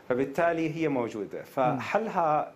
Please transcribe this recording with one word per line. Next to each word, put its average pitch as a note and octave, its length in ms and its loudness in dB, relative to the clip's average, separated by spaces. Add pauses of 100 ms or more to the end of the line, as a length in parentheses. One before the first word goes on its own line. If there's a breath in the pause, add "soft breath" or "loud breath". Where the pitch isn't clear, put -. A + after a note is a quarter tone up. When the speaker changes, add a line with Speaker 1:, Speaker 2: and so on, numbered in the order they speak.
Speaker 1:
فبالتالي D#3+ 680 0
هي D#3+ 120 0
موجودة. A2 500 -2
Speaker 2:
مم. - 60 -12
Speaker 1:
فحلها D3+ 1120 0